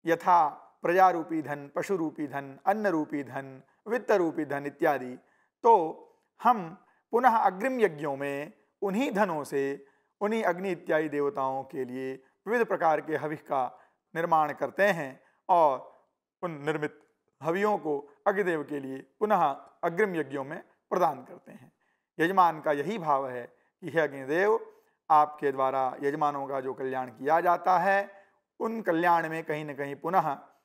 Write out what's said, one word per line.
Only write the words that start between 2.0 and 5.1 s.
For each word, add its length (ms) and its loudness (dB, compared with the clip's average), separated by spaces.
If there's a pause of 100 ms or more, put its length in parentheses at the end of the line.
धन, 380 -10
अन्न 220 2
रूपी 360 -2
धन, 380 -12 (260)
वित्त 240 -2
रूपी 340 2
धन 200 -6
इत्यादि। 520 -2 (460)